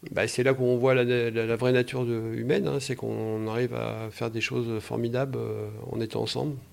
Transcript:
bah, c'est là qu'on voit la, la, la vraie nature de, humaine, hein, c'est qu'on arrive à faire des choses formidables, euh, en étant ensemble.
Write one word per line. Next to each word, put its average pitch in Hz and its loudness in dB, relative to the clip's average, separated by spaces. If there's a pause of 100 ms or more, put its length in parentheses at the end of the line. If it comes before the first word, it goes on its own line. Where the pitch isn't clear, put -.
(100)
bah, 98 0
c'est - 0
là 135 6
qu'on 123 4
voit 127 6
la, 123 6
la, 120 2
la 113 0
vraie 127 4
nature 123 2
de, 117 0 (140)
humaine, 131 2
hein, 139 0
c'est 131 -4
qu'on 110 -2
arrive 120 0
à 110 -4
faire 117 -4
des 113 -4
choses 117 -2
formidables, 120 -2
euh, 107 -4 (220)
en 117 -2
étant 113 -2
ensemble. 127 -2 (160)